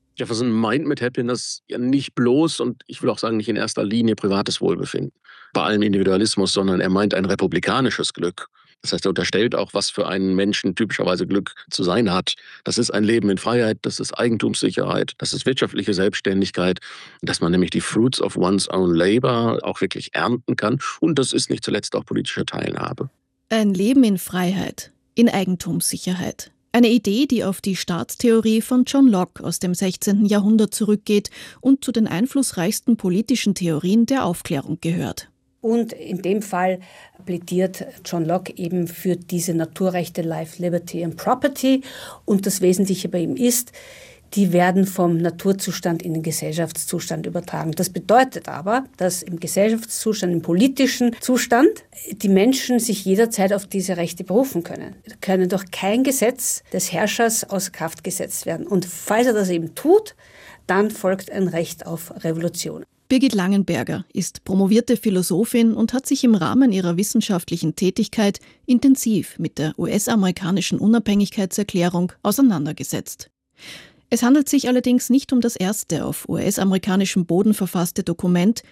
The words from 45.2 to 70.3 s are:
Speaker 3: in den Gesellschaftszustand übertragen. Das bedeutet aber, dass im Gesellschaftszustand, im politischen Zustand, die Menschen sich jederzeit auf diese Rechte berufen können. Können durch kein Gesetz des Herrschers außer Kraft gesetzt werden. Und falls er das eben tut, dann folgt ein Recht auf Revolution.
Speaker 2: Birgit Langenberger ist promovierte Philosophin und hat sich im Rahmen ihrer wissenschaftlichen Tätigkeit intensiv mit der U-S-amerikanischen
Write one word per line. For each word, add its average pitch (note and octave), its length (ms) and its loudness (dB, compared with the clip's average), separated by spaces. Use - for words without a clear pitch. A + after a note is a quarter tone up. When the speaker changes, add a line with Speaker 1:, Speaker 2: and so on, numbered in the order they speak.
Speaker 3:
in E3+ 120 -4
den D#3+ 100 -4
Gesellschaftszustand D#3+ 1000 -6
übertragen. E3 460 -6
Das F3+ 180 -2
bedeutet G#3 580 2
aber, A3 380 -4
dass F3+ 260 -2
im E3+ 160 -8
Gesellschaftszustand, G#3+ 920 0
im E3 100 0
politischen A#3+ 800 2
Zustand, B3+ 640 2
die G3 200 -2
Menschen A#3+ 500 4
sich F#3+ 240 -2
jederzeit G3+ 480 2
auf G3 140 -4
diese F#3+ 300 -4
Rechte E3+ 280 -6
berufen F#3+ 400 0
können. - 320 -12
Können F#3 280 2
durch F#3+ 220 -4
kein G#3+ 320 0
Gesetz C4 680 0
des - 180 -4
Herrschers G#3+ 580 0
außer F#3 220 -4
Kraft - 320 -10
gesetzt - 440 -6
werden. D#3+ 200 -6
Und F#3 180 0
falls G#3+ 440 0
er A3+ 60 2
das G3+ 140 2
eben E3 280 -2
tut, G#4 400 4
dann G3+ 240 2
folgt F#3+ 400 -2
ein F#3+ 160 0
Recht E3+ 400 -4
auf E3 260 -10
Revolution. E3 600 -4
Speaker 2:
Birgit C4 260 4
Langenberger F3+ 800 0
ist - 300 -6
promovierte G3 520 4
Philosophin A3 800 2
und A3+ 180 0
hat C4 140 -4
sich C4+ 180 0
im A#3 100 6
Rahmen G3+ 380 4
ihrer F3+ 240 0
wissenschaftlichen F#3 800 -2
Tätigkeit G3+ 640 0
intensiv B3 760 2
mit E3 200 -6
der D#3 200 -4
U-S-amerikanischen F#3+ 1000 0